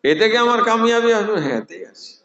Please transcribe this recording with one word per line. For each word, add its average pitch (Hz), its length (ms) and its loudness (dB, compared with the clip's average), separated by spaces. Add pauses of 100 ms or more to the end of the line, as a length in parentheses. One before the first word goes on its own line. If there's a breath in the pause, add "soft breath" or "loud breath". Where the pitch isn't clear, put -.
"এতে 156 260 2
কি 226 80 0
আমার 240 260 2
কামিয়াবি 233 500 2
আসবে?" 208 260 -2
"হ্যাঁ, 139 180 -4
এতেই 170 280 -12
আছে।" - 380 -20